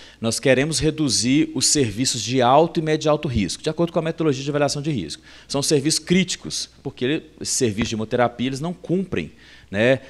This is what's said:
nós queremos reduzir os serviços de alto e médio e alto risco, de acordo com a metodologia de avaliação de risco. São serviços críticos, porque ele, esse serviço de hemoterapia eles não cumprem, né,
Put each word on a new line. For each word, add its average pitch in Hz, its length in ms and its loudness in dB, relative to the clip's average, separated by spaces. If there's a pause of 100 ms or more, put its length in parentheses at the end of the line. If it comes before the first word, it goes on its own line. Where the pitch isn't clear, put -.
(220)
nós 113 180 -2
queremos 135 400 2
reduzir 139 720 2
os 131 120 0
serviços 123 560 0
de 123 200 0
alto 156 380 4
e 160 40 0
médio 156 240 -2
e - 20 4
alto 151 180 0
risco, 120 340 -2
de - 80 -4
acordo - 220 -2
com 175 80 -2
a - 20 2
metodologia 156 400 -2
de 139 80 -6
avaliação 143 320 0
de 143 80 -4
risco. 92 320 -4 (280)
São 139 120 -4
serviços 147 380 2
críticos, - 680 -2 (120)
porque - 220 -8
ele, 143 200 -2 (180)
esse - 100 -6
serviço 110 380 0
de 113 60 -4
hemoterapia 120 520 0
eles 135 140 -6
não 170 100 -4
cumprem, 165 600 -4 (360)
né, 120 300 2 (100)